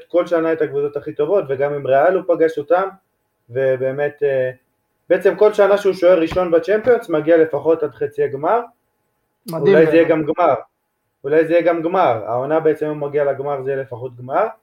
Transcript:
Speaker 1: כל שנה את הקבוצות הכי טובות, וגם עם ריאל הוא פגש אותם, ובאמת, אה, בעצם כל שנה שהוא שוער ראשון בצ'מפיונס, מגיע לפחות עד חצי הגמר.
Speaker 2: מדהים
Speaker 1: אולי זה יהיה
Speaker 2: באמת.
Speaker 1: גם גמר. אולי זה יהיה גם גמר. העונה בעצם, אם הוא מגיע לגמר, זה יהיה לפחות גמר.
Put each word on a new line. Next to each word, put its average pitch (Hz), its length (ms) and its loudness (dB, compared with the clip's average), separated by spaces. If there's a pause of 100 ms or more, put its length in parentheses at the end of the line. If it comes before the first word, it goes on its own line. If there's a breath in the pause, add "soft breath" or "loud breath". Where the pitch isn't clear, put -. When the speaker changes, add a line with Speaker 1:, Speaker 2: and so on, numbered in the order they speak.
Speaker 1:
כל 175 180 0
שנה 165 260 0
את 160 100 -2
הקבוצות 143 340 -4
הכי 143 160 -10
טובות, 165 360 0
וגם 139 260 -2
עם 139 120 -8
ריאל 139 280 2
הוא 180 120 -2
פגש 160 320 0
אותם, 190 300 -2 (600)
ובאמת, 131 720 -4
אה, 131 280 -2 (600)
בעצם 180 260 2
כל 214 160 4
שנה 196 260 4
שהוא 196 140 0
שוער 180 280 4
ראשון 170 300 -2
בצ'מפיונס, 214 580 0
מגיע 160 280 2
לפחות 156 460 2
עד 147 80 -4
חצי 143 320 -6
הגמר. 147 380 -2 (840)
Speaker 2:
מדהים 165 300 2
Speaker 1:
אולי 160 100 8
זה 156 60 0
יהיה 160 160 4
Speaker 2:
באמת. 156 180 0
Speaker 1:
גם 156 80 -2
גמר. 165 200 2 (720)
אולי 156 220 2
זה 156 60 -2
יהיה 170 100 4
גם 170 200 0
גמר. 160 440 0
העונה 135 340 -2
בעצם, 151 260 0
אם 151 140 -6
הוא 147 80 -6
מגיע 143 160 -2
לגמר, 139 380 -4
זה 135 80 -6
יהיה 135 120 -6
לפחות 123 340 -14
גמר. 139 300 -4 (160)